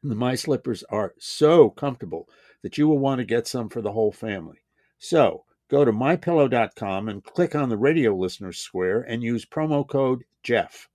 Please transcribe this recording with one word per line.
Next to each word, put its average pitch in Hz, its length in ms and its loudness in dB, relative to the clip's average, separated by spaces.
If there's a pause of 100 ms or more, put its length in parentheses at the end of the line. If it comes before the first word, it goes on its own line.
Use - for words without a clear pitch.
The 135 120 -4
My 123 200 -2
Slippers 127 500 -4
are 104 340 -4
so 156 500 6
comfortable 95 640 -8 (320)
that - 160 -10
you 151 100 4
will 151 100 4
want 135 200 0
to 120 80 -4
get 113 200 -2
some 117 220 -8
for 117 140 -8
the 101 100 -4
whole 107 200 0
family. 98 480 -10 (380)
So, 127 460 0 (240)
go 143 160 4
to 117 80 2
my 131 240 0
pillow 156 320 2
dot 117 260 0
com 98 320 -6
and 101 160 -10
click 175 320 -4
on 143 140 -2
the 113 80 -2
radio 123 400 2
listeners 92 400 -6
square 92 460 -2
and 117 200 -8
use 117 220 -4
promo 151 420 -2
code 131 380 -2 (180)
Jeff. - 520 -4